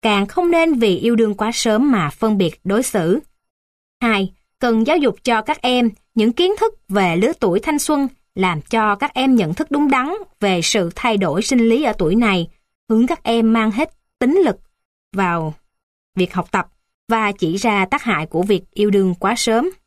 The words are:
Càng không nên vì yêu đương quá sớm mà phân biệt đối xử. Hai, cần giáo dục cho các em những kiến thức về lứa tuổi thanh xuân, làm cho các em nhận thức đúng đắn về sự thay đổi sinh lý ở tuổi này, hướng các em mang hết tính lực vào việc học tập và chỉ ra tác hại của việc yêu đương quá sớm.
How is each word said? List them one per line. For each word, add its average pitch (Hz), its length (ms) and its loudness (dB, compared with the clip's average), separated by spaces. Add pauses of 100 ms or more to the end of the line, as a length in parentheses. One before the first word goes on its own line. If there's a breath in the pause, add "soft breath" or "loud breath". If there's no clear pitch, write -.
Càng 202 240 0
không 349 260 0
nên 330 220 2
vì 220 240 2
yêu 233 180 2
đương 214 200 2
quá 214 180 -2
sớm 240 380 0
mà 170 180 0
phân 214 280 -2
biệt 175 260 -2
đối 202 200 0
xử. 185 360 0 (800)
Hai, 202 320 -2 (260)
cần 226 280 0
giáo 320 100 2
dục 269 260 0
cho 226 180 0
các 294 200 -6
em 247 280 0 (260)
những 226 180 2
kiến 370 260 2
thức 440 140 0 (160)
về 190 260 0
lứa 220 240 0
tuổi 190 200 0
thanh 294 200 -2
xuân, 285 280 -2 (280)
làm 180 260 -2
cho 214 340 0
các 277 180 -6
em 262 220 2
nhận 175 180 2
thức 302 180 -6
đúng 285 180 0
đắn 269 240 0 (260)
về 185 220 0
sự 170 340 -2
thay 226 220 -2
đổi 180 240 0
sinh 233 280 2
lý 247 140 2
ở 226 140 0
tuổi 175 180 0
này, 196 320 2 (420)
hướng 226 180 4
các 330 160 -4
em 226 300 2
mang 220 180 2
hết 285 200 -4 (280)
tính 294 260 2
lực 220 120 0 (580)
vào 170 380 -2 (640)
việc 180 180 -2
học 175 180 -4
tập 185 160 -2 (400)
và 220 240 0
chỉ 175 240 -4
ra 202 300 0
tác 277 180 -6
hại 160 220 -2
của 165 180 -4
việc 196 280 -2
yêu 208 180 0
đương 190 260 2
quá 196 220 -2
sớm. 247 320 0 (180)